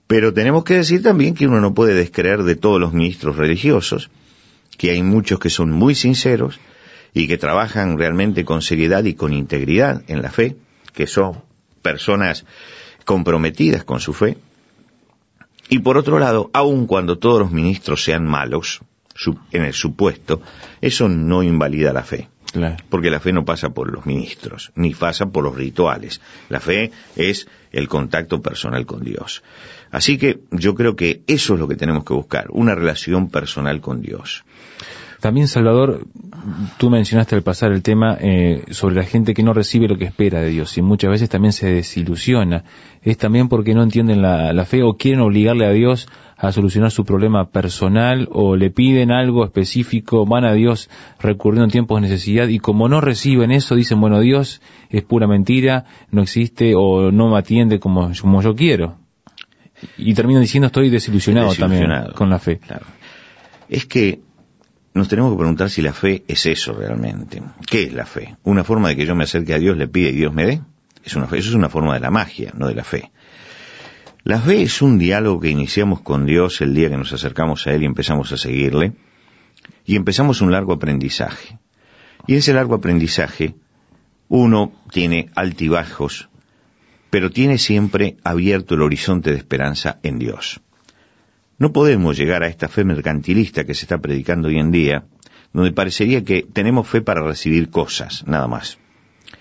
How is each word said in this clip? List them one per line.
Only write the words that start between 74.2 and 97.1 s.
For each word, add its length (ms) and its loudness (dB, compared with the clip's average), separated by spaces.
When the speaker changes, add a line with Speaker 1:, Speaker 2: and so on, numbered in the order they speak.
Speaker 1:
La 140 0
fe 240 2
es 200 -4
un 160 6
diálogo 420 0
que 80 -2
iniciamos 540 0
con 240 -2
Dios 340 2
el 140 0
día 160 2
que 60 -6
nos 160 -8
acercamos 540 -4
a 60 -2
Él 100 0
y 40 0
empezamos 440 -4
a 60 -8
seguirle, 560 -2
y 120 0
empezamos 460 0
un 100 4
largo 220 0
aprendizaje. 840 -6
Y 60 2
en 40 4
ese 140 2
largo 240 2
aprendizaje, 800 -2
uno 440 4
tiene 420 -2
altibajos, 920 -4
pero 200 0
tiene 280 2
siempre 640 0
abierto 540 0
el 60 2
horizonte 500 0
de 60 -4
esperanza 640 -6
en 160 -6
Dios. 400 -10
No 140 0
podemos 440 4
llegar 280 0
a 40 -2
esta 200 -6
fe 160 0
mercantilista 800 -2
que 100 -8
se 120 -10
está 120 -2
predicando 500 -4
hoy 100 0
en 120 0
día, 340 0
donde 200 0
parecería 520 0
que 180 0
tenemos 460 -2
fe 140 0
para 200 -2